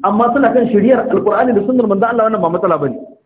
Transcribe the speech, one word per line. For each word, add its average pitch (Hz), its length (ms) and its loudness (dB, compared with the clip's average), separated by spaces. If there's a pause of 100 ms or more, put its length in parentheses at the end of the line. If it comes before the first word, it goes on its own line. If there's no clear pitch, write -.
amma 220 300 0
suna 262 200 2
kan 240 200 2
shari'ar 226 380 2
Alqur'ani 226 420 0
da 202 140 2
sunnar 247 200 0
manzo 196 180 0
Allah, 233 200 0
wannan 220 160 0
ba 170 80 0
matsala 175 320 0
bane. - 160 -4 (280)